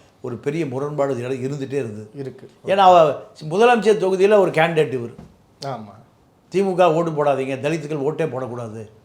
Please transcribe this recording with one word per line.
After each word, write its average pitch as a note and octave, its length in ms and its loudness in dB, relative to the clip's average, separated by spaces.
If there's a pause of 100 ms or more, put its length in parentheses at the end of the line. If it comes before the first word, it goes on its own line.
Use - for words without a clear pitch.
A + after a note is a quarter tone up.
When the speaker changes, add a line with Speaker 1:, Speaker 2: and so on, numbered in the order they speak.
(220)
Speaker 1:
ஒரு A#2 160 -8
பெரிய D3+ 280 -4
முரண்பாடு C#3 500 -4
இரு-, B2+ 360 -6
இருந்துட்டே C3+ 220 -8
இருந்தது. G#2+ 420 -8
Speaker 2:
இருக்கு. C3 360 -16 (140)
Speaker 1:
ஏன்னா F#3+ 100 0
அவ F3+ 340 8 (400)
முதலமைச்சர் G#3+ 480 4
தொகுதியில F#3+ 400 2
ஒரு F3+ 140 4
கேண்டிடேட் D#3 420 0
இவர். A#2+ 200 -8 (520)
Speaker 2:
ஆமா. A2 280 -12 (580)
Speaker 1:
திமுக F3+ 420 2
ஓட்டு E3 180 0
போடாதீங்க, C3+ 480 -2
தலித்துகள் D3 520 -4
ஓட்டே D#3+ 160 -4
போடக்கூடாது. A#2+ 640 -10 (140)